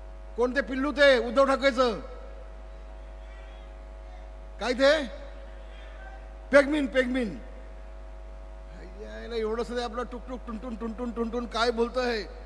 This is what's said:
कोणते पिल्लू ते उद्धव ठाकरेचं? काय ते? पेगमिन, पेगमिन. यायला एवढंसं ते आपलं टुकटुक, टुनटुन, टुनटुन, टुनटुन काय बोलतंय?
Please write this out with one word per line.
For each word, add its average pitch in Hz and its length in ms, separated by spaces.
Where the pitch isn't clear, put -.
कोणते 247 240
पिल्लू 269 320
ते 277 260
उद्धव 254 160
ठाकरेचं? 254 560
काय 233 120
ते? 269 340
पेगमिन, 285 340
पेगमिन. 247 520
यायला 220 340
एवढंसं 226 400
ते 240 60
आपलं 240 200
टुकटुक, 247 440
टुनटुन, 233 280
टुनटुन, 233 360
टुनटुन 233 360
काय 233 240
बोलतंय? 233 540